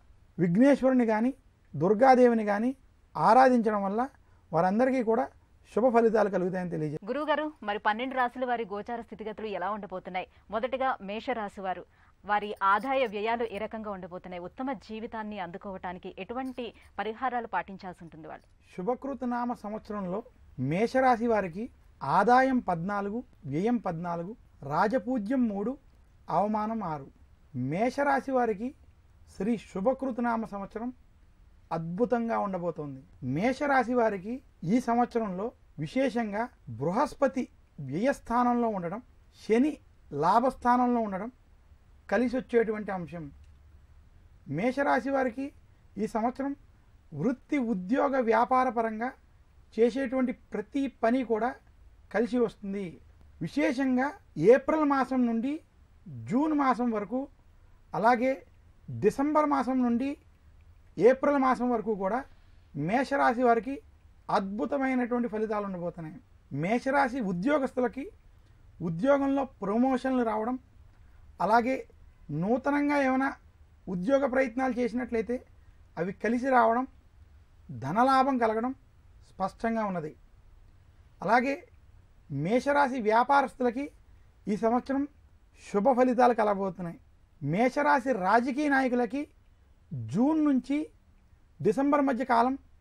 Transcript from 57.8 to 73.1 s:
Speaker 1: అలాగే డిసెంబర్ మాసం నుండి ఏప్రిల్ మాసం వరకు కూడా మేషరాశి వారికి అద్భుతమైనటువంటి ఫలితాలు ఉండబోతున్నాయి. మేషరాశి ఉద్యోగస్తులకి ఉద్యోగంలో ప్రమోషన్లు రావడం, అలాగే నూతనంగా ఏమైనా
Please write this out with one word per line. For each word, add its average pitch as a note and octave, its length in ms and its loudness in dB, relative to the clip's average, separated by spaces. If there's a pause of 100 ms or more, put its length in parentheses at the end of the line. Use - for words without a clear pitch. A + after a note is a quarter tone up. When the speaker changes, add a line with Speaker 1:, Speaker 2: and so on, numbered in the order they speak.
Speaker 1:
అలాగే A#3+ 380 2 (580)
డిసెంబర్ C#4 640 2
మాసం C4 240 0 (100)
నుండి A#3 220 0 (880)
ఏప్రిల్ C4 480 4
మాసం B3 240 0
వరకు A3 260 -2
కూడా G3 240 -2 (560)
మేషరాశి B3+ 680 0
వారికి A#3 300 2 (640)
అద్భుతమైనటువంటి B3 920 -2
ఫలితాలు G#3+ 380 -4
ఉండబోతున్నాయి. E3+ 500 -8 (460)
మేషరాశి B3+ 580 0 (120)
ఉద్యోగస్తులకి B3+ 720 -2 (760)
ఉద్యోగంలో C4+ 640 2 (200)
ప్రమోషన్లు B3+ 640 2
రావడం, A3 260 -2 (840)
అలాగే A#3 340 4 (560)
నూతనంగా C#4 680 0 (100)
ఏమైనా C4 220 2 (580)